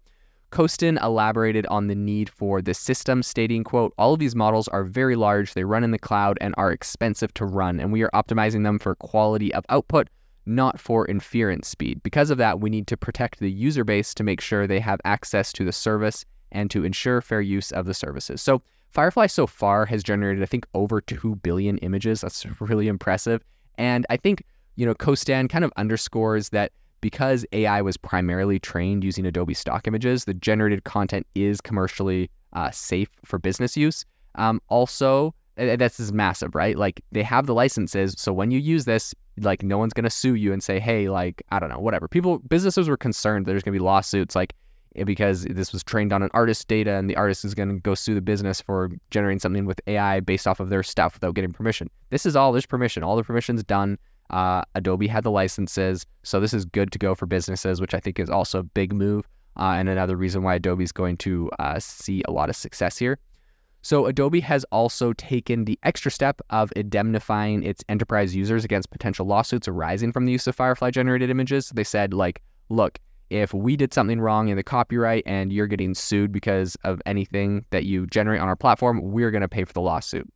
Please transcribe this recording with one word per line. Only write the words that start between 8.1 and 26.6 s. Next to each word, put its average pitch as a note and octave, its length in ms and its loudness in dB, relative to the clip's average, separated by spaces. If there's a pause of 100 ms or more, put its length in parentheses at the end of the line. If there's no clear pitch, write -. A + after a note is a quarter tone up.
optimizing A2 500 2
them G#2 140 2
for F#2+ 180 -2
quality G#2+ 580 0
of G#2 160 -4
output, C#3+ 400 2 (360)
not B2+ 340 0
for A2+ 280 2
inference G2+ 600 0
speed. - 340 -6
Because D3 280 2
of C#3 80 2
that, G#2 240 2
we G#2+ 80 0
need G#2+ 180 -2
to A2+ 80 -2
protect - 440 -6
the G2 120 0
user B2 320 0
base G#2 300 0
to A2 100 -4
make G2+ 160 0
sure G2+ 260 0
they F#2+ 140 2
have G#2+ 240 -2
access - 480 0
to - 140 -4
the F2 80 -2
service G#2+ 500 -2 (300)
and G2+ 180 -2
to F2+ 140 0
ensure B2 340 0
fair A2 220 -2
use G2 320 -2
of F2+ 120 -4
the F#2+ 80 -4
services." - 480 -8
So C3 200 4 (300)
Firefly F3+ 360 4
so D3 200 2
far G#2 380 2
has G#2+ 160 -2
generated, G2+ 400 0
I F#2+ 40 0
think, - 280 -4
over G2+ 280 0
two - 340 -4
billion F#2+ 440 0
images. G2 420 -2
That's - 240 -10 (160)
really G#2+ 260 2
impressive. G#2+ 560 -2 (340)
And B2 320 0
I A#2 60 0
think, G3 300 0 (320)
you A#2+ 80 0
know, A2+ 100 2
Kostan C3 540 0
kind E3 160 0
of - 100 -2
underscores A2 760 0
that G#2 200 0 (280)